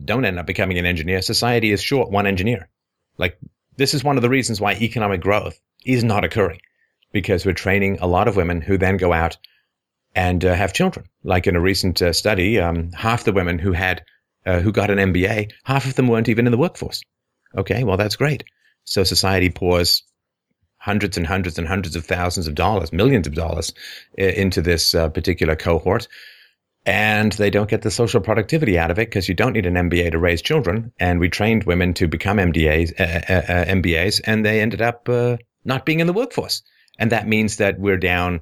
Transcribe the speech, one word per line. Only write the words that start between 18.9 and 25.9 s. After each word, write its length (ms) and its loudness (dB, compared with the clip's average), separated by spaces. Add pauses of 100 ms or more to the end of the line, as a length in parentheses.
society 480 2
pours 540 2 (720)
hundreds 380 -2
and 100 -2
hundreds 320 -2
and 100 -6
hundreds 280 -4
of 100 -6
thousands 400 -2
of 80 -4
dollars, 380 0
millions 340 2
of 80 -6
dollars, 380 -4 (460)
i-, 40 -2
into 400 0
this, 320 0
uh, 160 2
particular 440 0
cohort, 540 0 (800)